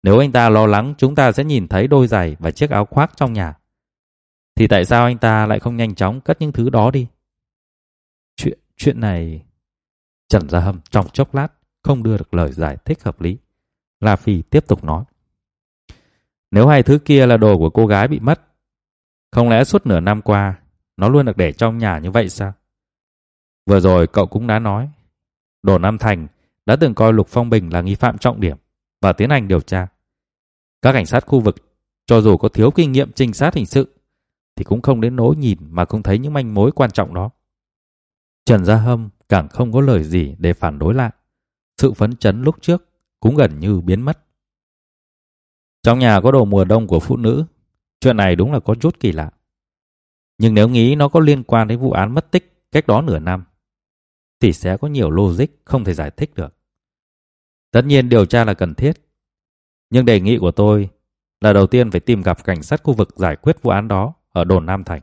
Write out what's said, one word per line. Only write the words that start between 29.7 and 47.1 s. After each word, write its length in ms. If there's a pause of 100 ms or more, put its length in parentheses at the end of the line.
Các 100
cảnh 140
sát 200
khu 140
vực, 160 (500)
cho 140
dù 160
có 120
thiếu 220
kinh 220
nghiệm 200
trinh 200
sát 220
hình 120
sự, 280 (640)
thì 80
cũng 180
không 180
đến 160
nỗi 200
nhìn 220 (120)
mà 140
không 180
thấy 160
những 140
manh 220
mối 180
quan 180
trọng 240
đó." 160 (1120)
Trần 200
Gia 120
Hâm 320 (200)
càng 200
không 240
có 80
lời 240
gì 340
để 140
phản 260
đối 160
lại. 160 (680)
Sự 140
phấn 240
chấn 260
lúc 180
trước 280 (320)
cũng 160
gần 240
như 200
biến 220
mất. 160 (1600)
"Trong 160
nhà 220
có 120
đồ 120
mùa 200
đông 220
của 140
phụ 160